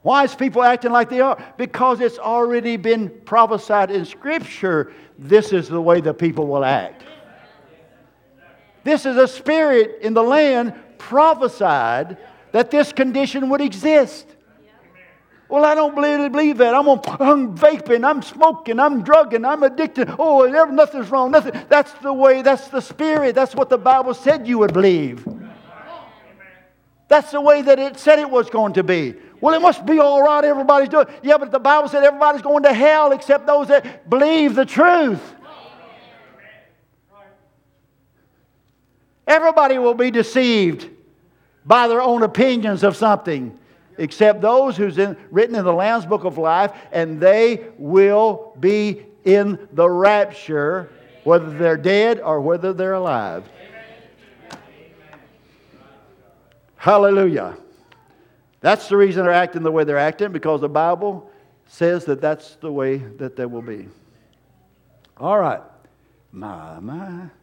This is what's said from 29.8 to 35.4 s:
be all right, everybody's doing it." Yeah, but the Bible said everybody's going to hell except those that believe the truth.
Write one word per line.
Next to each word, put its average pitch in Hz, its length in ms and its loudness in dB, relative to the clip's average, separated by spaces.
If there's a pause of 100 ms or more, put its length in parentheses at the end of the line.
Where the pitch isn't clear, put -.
be 311 140 2
all 285 240 4
right, 294 220 2
everybody's 285 420 2
doing 311 220 2
it." - 120 -20
Yeah, 294 160 4
but 269 140 -4
the 262 80 -2
Bible 285 300 2
said 285 160 2
everybody's 285 360 2
going 285 220 0
to 277 100 6
hell 294 380 4
except 277 340 0
those 285 220 0
that 269 420 0
believe 285 460 2
the 262 100 2
truth. 302 720 0 (4000)